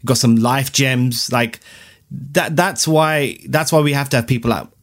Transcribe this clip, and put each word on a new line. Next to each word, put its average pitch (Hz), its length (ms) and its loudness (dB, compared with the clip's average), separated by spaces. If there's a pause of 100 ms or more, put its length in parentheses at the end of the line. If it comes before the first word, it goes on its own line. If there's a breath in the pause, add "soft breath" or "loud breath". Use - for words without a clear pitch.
got 123 140 2
some 117 160 4
life 127 360 0
gems. 127 600 -2
Like 120 280 -2 (720 loud breath)
that, 160 220 -2
that's 180 320 0
why, 156 600 0
that's 151 240 -2
why 160 80 4
we 147 140 2
have 139 160 0
to 139 80 2
have 117 100 0
people 117 240 0
like, 80 160 -4 (160)